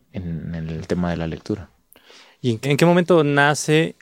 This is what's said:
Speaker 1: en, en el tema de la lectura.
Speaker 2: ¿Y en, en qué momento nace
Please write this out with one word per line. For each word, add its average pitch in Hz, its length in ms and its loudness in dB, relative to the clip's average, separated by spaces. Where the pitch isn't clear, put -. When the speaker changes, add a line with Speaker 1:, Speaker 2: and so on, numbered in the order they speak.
Speaker 1:
en, 82 420 -10
en 80 140 -8
el 80 180 -10
tema 87 240 -2
de 82 60 -4
la 82 100 -6
lectura. 90 420 -8
Speaker 2:
¿Y 131 60 0
en, 110 140 -2
en 139 140 0
qué 165 100 4
momento 175 360 4
nace 147 800 2